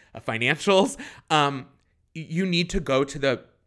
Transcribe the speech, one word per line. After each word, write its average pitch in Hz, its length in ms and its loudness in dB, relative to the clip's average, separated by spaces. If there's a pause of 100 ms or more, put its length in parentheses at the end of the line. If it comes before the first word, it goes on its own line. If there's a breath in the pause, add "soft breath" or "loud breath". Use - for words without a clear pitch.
(140 soft breath)
uh, - 80 -16
financials, 147 720 2 (340 loud breath)
um, 143 360 2 (500)
y-, 160 140 -12
you 175 160 0
need 175 240 0
to 196 100 -2
go 135 240 0
to 135 160 -8
the, 131 240 0 (240)